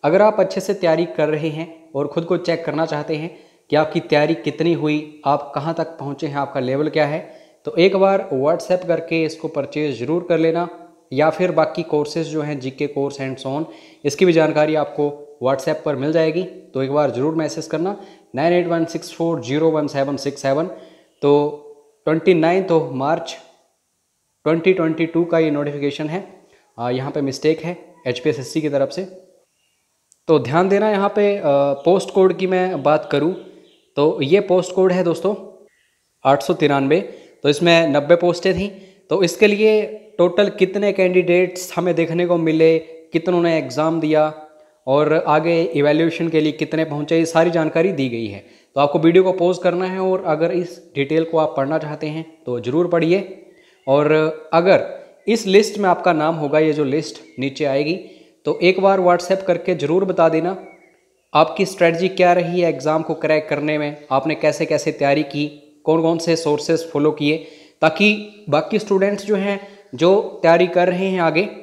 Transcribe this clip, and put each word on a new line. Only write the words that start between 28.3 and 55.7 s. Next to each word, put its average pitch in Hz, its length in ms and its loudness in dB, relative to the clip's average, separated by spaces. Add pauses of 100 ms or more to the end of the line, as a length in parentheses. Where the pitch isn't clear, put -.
की 151 80 -2
तरफ 135 220 0
से। 185 160 -8 (1200)
तो 160 120 4
ध्यान 156 300 0
देना 202 200 2
यहाँ 202 200 0
पे, 202 280 0
आ, 202 40 -8 (340)
post 185 380 0
code 190 240 4
की 185 100 -2
मैं 185 360 -2
बात 147 280 2
करूँ 151 220 0 (640)
तो 147 240 2
ये 156 200 4
post 180 340 0
code 185 160 4
है 180 120 0
दोस्तों 175 320 0 (920)
आठ 143 180 4
सौ 180 100 -2
तिरानवे, 143 460 2 (440)
तो 143 60 2
इसमें 165 400 4
नब्बे 143 260 4
पोस्टें 175 380 0
थीं। 190 160 -4 (400)
तो 190 140 2
इसके 190 240 4
लिए 214 340 4 (360)
total 180 320 2
कितने 202 440 0
candidates 180 840 0
हमें 175 200 0
देखने 165 300 0
को 175 120 2
मिले, 160 400 4 (360)
कितनों 170 280 0
ने 170 160 2
exam 151 420 -2
दिया 156 340 2 (540)
और 147 260 2 (140)
आगे 165 360 2
evaluation 160 680 0
के 156 120 2
लिए 151 120 0
कितने 156 320 -2
पहुँचे, 147 320 -2
ये 165 80 2
सारी 165 260 2
जानकारी 165 400 0
दी 139 180 -2
गई 117 180 -6
है। 101 160 -12 (320)
तो 139 60 2
आपको 147 180 2
video 170 240 6
को 185 100 2
pause 180 240 0
करना 180 280 -2
है 185 160 -6
और 185 260 0
अगर 160 260 0
इस 175 260 -6 (160)
detail 151 280 0
को 160 140 -2
आप 156 200 2
पढ़ना 139 200 0
चाहते 151 320 -8
हैं 160 160 -8 (200)
तो 123 140 -4
ज़रूर 139 280 0
पढ़िए। 170 560 0 (440)
और 147 240 4 (420)
अगर 170 320 4 (420)
इस 220 200 0
list 202 300 4